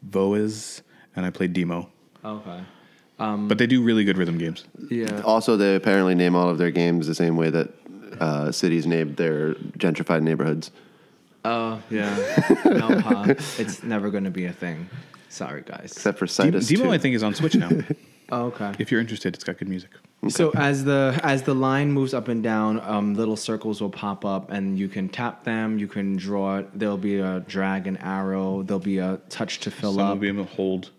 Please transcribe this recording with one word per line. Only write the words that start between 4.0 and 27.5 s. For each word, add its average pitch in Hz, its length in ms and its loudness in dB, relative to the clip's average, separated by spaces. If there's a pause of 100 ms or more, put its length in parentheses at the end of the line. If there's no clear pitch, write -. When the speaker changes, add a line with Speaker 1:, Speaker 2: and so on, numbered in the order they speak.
Speaker 1:
good 98 140 4
rhythm 85 220 2
games. 82 240 -4 (260)
Speaker 2:
Yeah. 107 320 -4
Speaker 3:
Also, 110 360 4
they 98 180 6
apparently 95 400 4
name 87 200 6
all 90 140 4
of 82 80 0
their 87 140 4
games 85 340 4
the 80 80 -2
same 82 240 2
way 82 140 4
that, 80 180 0 (500)
uh, 76 320 0
cities 82 360 2
named 80 300 0
their 78 360 0 (240)
gentrified 82 460 0
neighborhoods. 80 480 0 (760)
Speaker 2:
Oh, 113 340 -2 (120)
yeah. 104 240 0 (460)
Speaker 3:
<laughs> - 40 0
Speaker 2:
No, - 340 4
huh? 104 260 0 (340)
It's 107 240 -6
never 104 260 -2
gonna 98 220 -2
be 90 140 -4
a 90 80 -6
thing. 87 360 -8 (400)
Sorry, 69 360 -10
guys. - 300 -14
Speaker 3:
Except - 220 0
for 95 80 0
Speaker 1:
Dem-, 90 280 4
Speaker 3:
Sidus 98 160 2
Speaker 1:
Demo, 220 160 4
Speaker 3:
two. 247 60 4
Speaker 1:
I 180 60 4
think, 131 180 2
is 110 80 2
on 104 120 0
Switch 156 200 0
now. - 200 2
Speaker 3:
<laughs> 160 40 0 (540)
Speaker 2:
Oh, 120 120 -2
okay. 107 340 -6
Speaker 1:
If 110 120 -2
you're 117 100 4
interested, 107 340 -4
it's - 80 -16
got 92 140 -6
good 95 100 -8
music. 92 220 -8 (400)
Speaker 2:
So 165 180 2
Speaker 3:
Okay. - 120 0
Speaker 2:
as 139 260 2
the, 135 360 2
as 139 220 2
the 143 100 0
line 135 380 2
moves 135 220 2
up 123 160 -4
and 117 120 0
down, 110 380 2
um, 104 340 -2
little 110 220 0
circles 107 460 -4
will 101 80 -2
pop 98 340 -8
up, 98 300 -4
and 98 260 -2
you 98 80 -2
can 95 220 -4
tap - 340 -6
them. 110 340 -2
You 104 120 -2
can 98 260 -2
draw 98 440 -2
it. 98 140 -8
There'll 104 240 -2
be 101 220 -2
a 92 220 -2
drag 95 460 -2